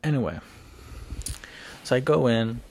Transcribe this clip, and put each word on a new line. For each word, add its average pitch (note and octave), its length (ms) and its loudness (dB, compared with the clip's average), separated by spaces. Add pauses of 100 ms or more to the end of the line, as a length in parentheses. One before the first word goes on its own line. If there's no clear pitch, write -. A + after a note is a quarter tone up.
Anyway, A#2+ 380 0 (1400)
so - 100 2
I B2+ 60 6
go C#3+ 260 4
in A2+ 340 2 (100)